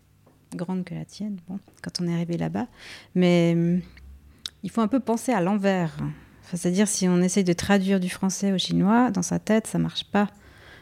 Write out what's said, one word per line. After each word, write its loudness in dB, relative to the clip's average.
grande -4
que -12
la -8
tienne, -8
bon, -10
quand -8
on -4
est -2
arrivé -4
là-bas. -4
Mais, 4
euh, 2
il -8
faut -2
un 2
peu 0
penser -2
à 2
l'envers. 0
Enfin, -10
c'est-à-dire, 2
si 0
on 4
essaye 2
de 2
traduire 2
du -2
français -2
au 0
chinois, 2
dans 0
sa -2
tête, 0
ça -4
marche -2
pas. 0